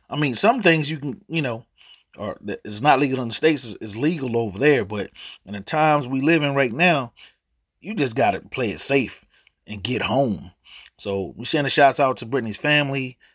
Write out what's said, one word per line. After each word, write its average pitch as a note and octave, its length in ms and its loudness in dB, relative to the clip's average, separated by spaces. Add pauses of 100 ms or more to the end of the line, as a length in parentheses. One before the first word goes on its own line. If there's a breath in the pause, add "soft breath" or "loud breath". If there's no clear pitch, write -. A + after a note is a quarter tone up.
I C3+ 60 -8
mean, C#3+ 200 0
some A3+ 260 2
things D#3+ 300 4
you D#3+ 60 -6
can, C3+ 300 -8
you E3 140 -2
know, A#2+ 240 -6 (520 soft breath)
or G2+ 240 -8
that G2+ 220 -8
is G#2 180 -10
not C#3 180 4
legal C3 220 0
in A#2 80 -4
the A2 40 -2
States D3+ 320 2
is, A2 120 -10
is G#2+ 180 -12
legal C3+ 420 -2
over G#2 220 -2
there, C3+ 260 4
but G2+ 240 -6 (360 loud breath)
in G2 80 -12
the G2+ 80 -8
times D3+ 460 2
we C3 140 -2
live D#3 220 2
in C#3+ 100 0
right C#3 180 2
now, C#3+ 420 0 (640 soft breath)
you G#3 160 -12
just C3 200 -2
gotta A2 260 2
play B2 280 -6
it E2 100 -4
safe - 460 0 (400 soft breath)
and G#2 180 -14
get B2 200 -2
home. A2+ 480 -2 (460 loud breath)
So G2 380 -4
we A#2+ 100 -12
send D3 200 0
a C3 40 0
shout C#3 300 6
out C3+ 180 2
to - 100 -6
Brittany's A2+ 300 -4
family. C#3 600 -2 (180 soft breath)